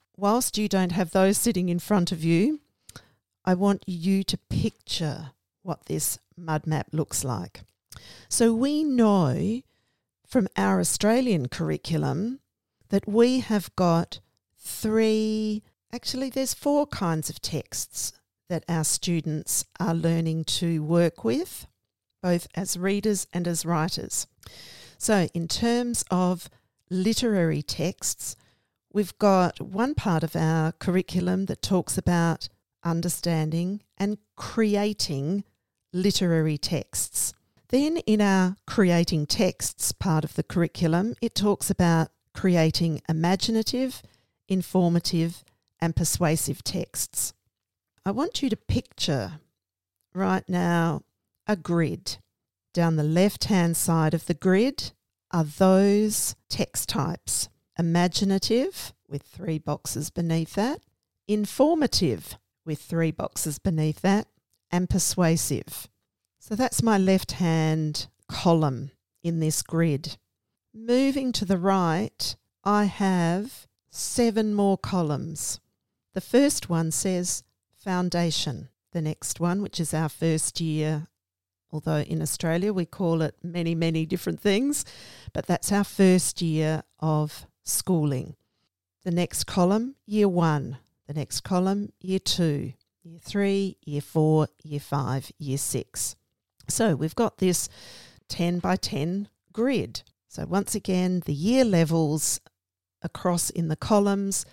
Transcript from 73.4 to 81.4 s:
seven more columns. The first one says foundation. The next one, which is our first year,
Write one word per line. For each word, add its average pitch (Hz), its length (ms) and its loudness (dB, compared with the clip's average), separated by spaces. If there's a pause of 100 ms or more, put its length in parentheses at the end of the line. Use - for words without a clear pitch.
seven 220 640 0
more 196 240 4
columns. 156 800 -4 (540)
The 190 80 -4
first - 480 2
one 165 220 0
says 180 520 -2 (320)
foundation. 170 920 -2 (240)
The 170 80 -2
next - 400 -6
one, 175 200 0
which - 180 -6
is 160 140 -2
our 156 160 0
first 160 520 -2
year, 156 460 -2 (640)